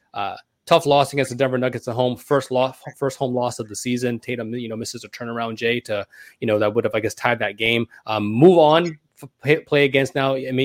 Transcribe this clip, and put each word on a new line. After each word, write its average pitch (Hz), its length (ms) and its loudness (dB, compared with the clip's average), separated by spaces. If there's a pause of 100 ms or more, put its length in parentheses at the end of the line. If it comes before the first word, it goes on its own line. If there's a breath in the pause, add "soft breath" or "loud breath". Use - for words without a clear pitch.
(140 soft breath)
uh, 98 220 -8 (300)
tough 165 180 4
loss 143 300 2
against 135 160 -2
the 120 60 -8
Denver 127 200 0
Nuggets 123 320 -4
at 117 60 -6
home, 127 200 0
first 139 360 -2
lo-, 131 240 0 (240)
first 135 180 -4
home 127 180 -4
loss 123 240 -4
of 110 100 -10
the 104 80 -14
season. 123 420 -4
Tatum, 117 340 -8
you 120 160 -10
know, 110 80 -10
misses 117 280 -10
a 107 40 -20
turnaround, 117 480 -8
Jay, 117 240 -2
to, 101 260 -6 (340 loud breath)
you 135 60 -4
know, 107 120 2
that 104 160 2
would 117 100 2
have, 107 100 -2
I 110 60 0
guess, 107 140 -4
tied 120 240 0
that 104 180 -6
game. 113 300 0 (180 soft breath)
Um, 107 220 -4
move 147 320 6
on, 160 400 4 (240)
f-, 143 80 -18 (100)
play, 151 200 2
play 143 260 2
against 135 280 0
now 135 200 0
Ime, 127 300 -4